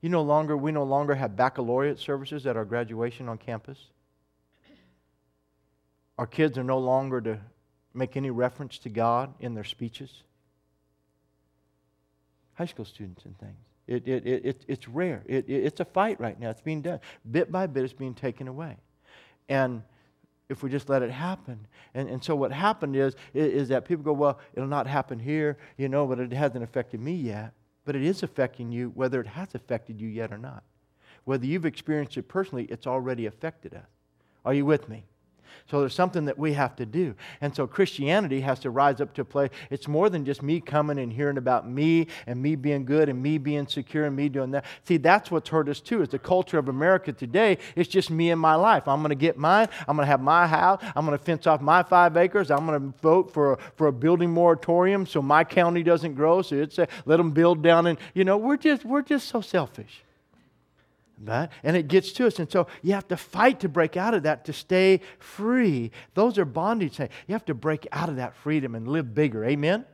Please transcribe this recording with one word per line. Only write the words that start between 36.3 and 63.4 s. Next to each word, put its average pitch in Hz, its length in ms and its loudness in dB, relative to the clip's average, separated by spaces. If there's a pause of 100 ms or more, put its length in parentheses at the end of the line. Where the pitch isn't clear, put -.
we 147 160 0
have 135 220 0
to 123 100 -6
do. 135 280 -2 (280)
And 143 120 -4
so 135 120 -2
Christianity 147 760 0
has 131 200 -2
to 135 100 -6
rise 139 320 2
up 135 120 -6
to 139 100 -4
play. 139 260 0 (180)
It's - 180 -8
more 156 220 2
than 170 160 -2
just 139 180 -4
me 156 180 -2
coming 147 380 -2
and 123 140 -6
hearing 143 240 -2
about 123 320 0
me 156 380 2 (200)
and 123 160 -6
me 151 140 0
being 139 300 -2
good 147 240 4
and 127 120 -4
me 151 140 0
being 143 300 -2
secure 151 400 -4
and 139 100 -4
me 143 140 0
doing 131 220 -4
that. 139 120 -4 (200)
See, 175 120 2
that's 170 340 4
what's 160 200 -4
hurt 156 180 2
us 143 120 -6
too, 226 200 -2
is 151 80 0
the 135 100 -6
culture 180 400 0
of 135 100 -2
America 160 440 2
today. 175 460 2 (180)
It's 175 120 0
just 190 220 0
me 165 200 2
and 165 100 2
my 160 140 6
life. 180 340 4
I'm 143 140 2
gonna 151 120 0
get 160 220 2
mine. 185 320 4 (180)
I'm 147 80 0
gonna 147 120 2
have 139 160 4
my 165 240 6
house. 175 360 4 (140)
I'm 147 80 0
gonna 147 140 0
fence 160 280 -2
off 156 140 4
my 160 220 6
five 175 340 6
acres. 185 340 4
I'm 147 140 2
gonna 143 280 -2 (100)
vote 180 280 6
for, 139 280 2 (180)
for 156 120 4
a 139 40 2
building 170 380 2
moratorium 175 760 4
so - 160 -2
my 147 240 6
county 170 380 2
doesn't 160 320 2
grow. 160 260 4
So 151 160 -2
it's 151 220 -2
a, 165 100 2 (160)
let 165 160 6
'em 165 100 2
build 165 320 4
down. 170 240 8
And, 165 120 2 (160)
you 185 100 4
know, 196 140 4
we're 262 180 2
just, 285 300 0
we're 277 160 0
just 285 260 -2
so 226 140 -2
selfish. - 600 -4 (1200)
Right? 123 260 -2 (120)
And 160 140 2
it 165 100 0
gets 185 280 2
to 247 120 2
us. 208 140 0
And 160 100 -4
so 180 160 2 (160)
you 185 120 2
have 196 140 -6
to 180 80 -4
fight 226 440 2